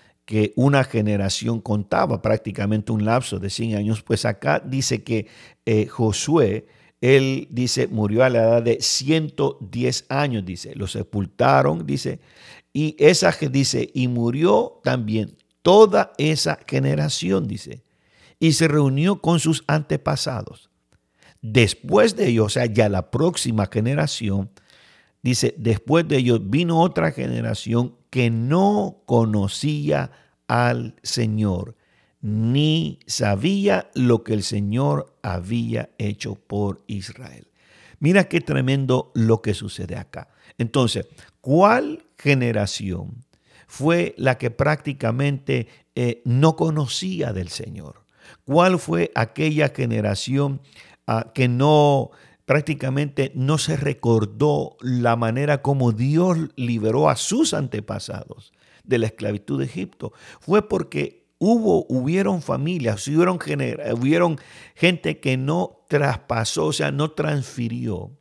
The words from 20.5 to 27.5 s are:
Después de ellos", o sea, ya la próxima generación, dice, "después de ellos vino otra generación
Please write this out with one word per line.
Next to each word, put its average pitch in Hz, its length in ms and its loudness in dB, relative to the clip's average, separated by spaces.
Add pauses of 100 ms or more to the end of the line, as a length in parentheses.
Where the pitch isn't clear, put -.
Después 185 760 4
de 196 120 2
ellos", 110 180 4
o 104 40 -2
sea, 123 160 0
ya 107 220 2
la 98 220 -2
próxima 123 600 0
generación, 113 800 -2 (720)
dice, 123 360 0
"después 123 480 0
de 147 120 0
ellos 120 220 2 (100)
vino 165 300 2
otra 165 300 0
generación 117 840 -4 (140)